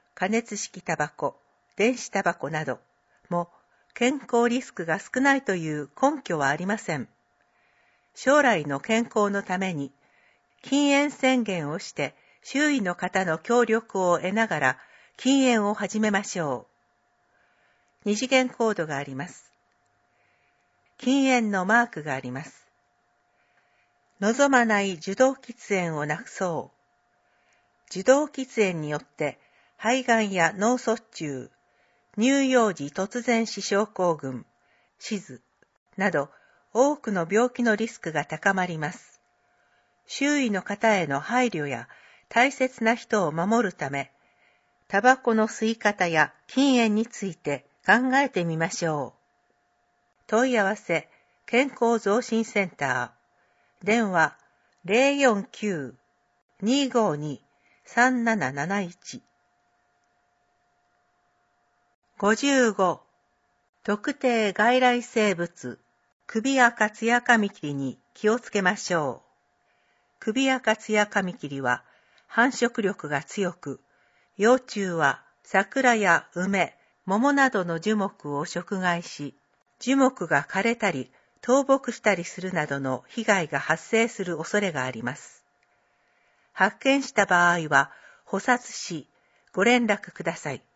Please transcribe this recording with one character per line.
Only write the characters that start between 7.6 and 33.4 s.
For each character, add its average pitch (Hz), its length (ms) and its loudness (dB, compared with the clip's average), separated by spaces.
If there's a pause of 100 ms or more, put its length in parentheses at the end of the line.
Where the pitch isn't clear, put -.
将 285 280 4
来 196 240 2
の 139 120 -4
健 226 260 0
康 208 260 0
の 202 120 -4
た 185 140 -6
め 190 160 -4
に、 143 180 -6 (680)
禁 285 300 2
煙 285 200 2
宣 262 340 0
言 170 260 -4
を 165 80 -6
し - 140 -14
て、 - 220 -6 (280)
周 294 280 0
囲 262 120 0
の 185 120 -2
方 185 300 -2
の 160 140 -2
協 233 260 2
力 185 420 -2
を 175 120 4
得 185 160 -4
な 226 140 0
が 156 120 -2
ら、 131 180 2 (380)
禁 269 300 2
煙 220 240 2
を - 20 0
始 208 260 -6
め 214 120 2
ま 202 120 0
し - 160 -10
ょ 135 280 -4 (1400)
う。 214 60 -4
二 208 60 0
次 254 100 -4
元 254 240 2
コ 226 180 -2
ー 214 60 -2
ド 160 120 -6
が 147 120 -6
あ 143 40 -6
り 135 120 -12
ま 143 140 -10
す。 - 220 -20 (1500)
禁 269 260 2
煙 247 240 2
の 190 160 -2
マ 226 200 4
ー - 20 -10
ク 165 160 -10
が 151 100 -6
あ 131 80 -6
り 123 120 -10
ま 135 120 -10
す。 - 220 -20 (1500)
望 247 300 2
ま 240 160 4
な 208 160 2
い 190 140 -4
受 190 180 -8
動 262 180 4
喫 - 220 -14 (120)
煙 175 300 -2
を 147 80 -2
な 147 140 -4
く 247 100 -16
そ 170 460 -6
う。 - 1120 -20
受 185 160 -10
動 277 240 4
喫 269 200 -8
煙 185 340 -2
に 151 100 -6
よ 147 80 -4
っ 147 40 -12
て、 - 380 -8 (380)
肺 254 240 0
が 240 160 2
ん 208 140 0
や 165 220 2
脳 220 220 2
卒 220 260 -2 (100)
中、 135 380 -8 (680)
乳 269 320 4
幼 226 240 4
児 143 140 -8
突 196 340 -6
然 226 240 0